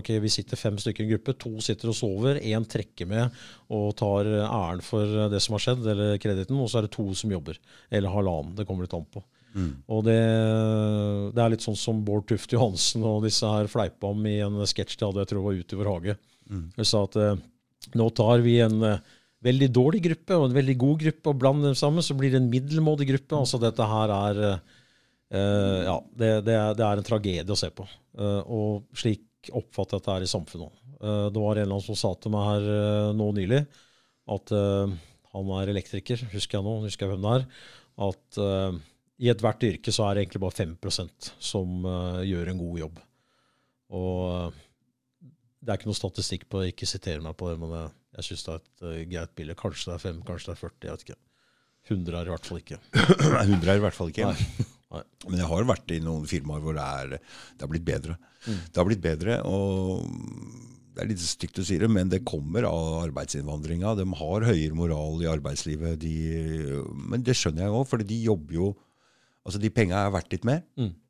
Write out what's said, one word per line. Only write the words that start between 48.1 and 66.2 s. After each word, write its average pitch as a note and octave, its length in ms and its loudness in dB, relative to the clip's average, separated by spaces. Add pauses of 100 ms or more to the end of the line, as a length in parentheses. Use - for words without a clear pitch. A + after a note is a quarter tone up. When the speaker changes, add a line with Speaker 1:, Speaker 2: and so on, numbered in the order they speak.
Speaker 1:
jeg - 140 -10
synes F2 160 -10
det E2 80 -8
er E2 80 -10
et, - 200 -20
eh, E2 280 -8
greit E2+ 260 -8
bilde. D#2 180 -10
Kanskje - 360 -8
det F2 80 -6
er - 80 -10
fem, E2+ 180 -8
kanskje F2 240 -10
det F2 60 -10
er - 80 -14
førti, - 260 -14
jeg D#2 80 -8
vet - 80 -20
ikke. - 140 -20 (720)
Hundre F2 260 -2
er E2+ 140 -6
i - 20 -4
hvert - 160 -10
fall E2+ 140 -10
ikke. - 160 -16 (260)
Speaker 2:
<clears throat> D3+ 300 6
Nei, A#2 100 4
hundre F#2 240 6
er G2 80 8
i G#2 80 4
hvert - 140 -2
fall E2+ 100 -4
ikke. G2+ 240 0
Speaker 1:
Nei. - 340 -2 (240)
Nei. - 120 -12 (260)
Speaker 2:
Men F2+ 100 0
jeg E2+ 140 0
har G#2 160 2
vært F#2+ 240 -2
i D#2+ 80 -2
noen D#2+ 260 -4
firmaer D2+ 380 -6
hvor D#2 160 -4
det C#2 80 -4
er, C2+ 320 -8
det - 400 -20
har C#2 80 -8
blitt E2 160 -4
bedre. D2+ 320 -4 (300)
Speaker 1:
Mm. G#2+ 120 -4 (140)
Speaker 2:
Det F2+ 80 0
har F2+ 80 4
blitt G2+ 160 0
bedre, E2+ 400 0
og F#2+ 640 -2 (880)
det - 80 -6
er A2 80 -2
litt F2+ 80 -4
stygt E2+ 400 -4
å F#2 80 -4
si F#2+ 100 2
det, A2+ 140 4
men F#2+ 160 4
det F2+ 160 0
kommer D#2+ 400 -2
av D#2+ 400 -2
arbeidsinnvandringa. D2+ 960 -4
De F#2 160 -2
har F#2+ 320 0
høyere D#2 260 2
moral D#2+ 480 -2
i E2 60 0
arbeidslivet, D#2 720 -4
de, D#2+ 160 -4 (880)